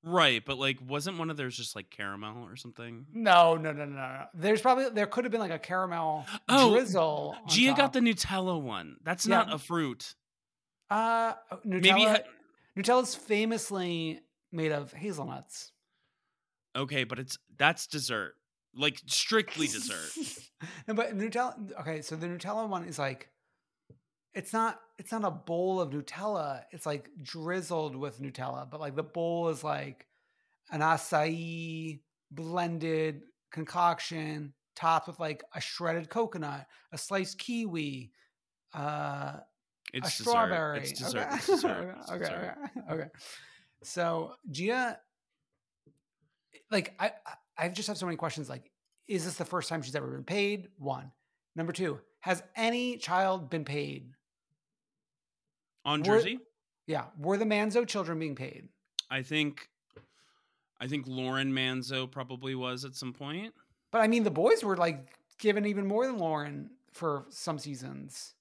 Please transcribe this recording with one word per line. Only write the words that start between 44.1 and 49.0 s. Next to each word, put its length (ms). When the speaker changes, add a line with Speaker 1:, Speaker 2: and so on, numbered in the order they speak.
Speaker 2:
Gia, 500
like, 280
I, 140
I, 380
I 40
just 200
have 100
so 80
many 100
questions. 320
Like, 220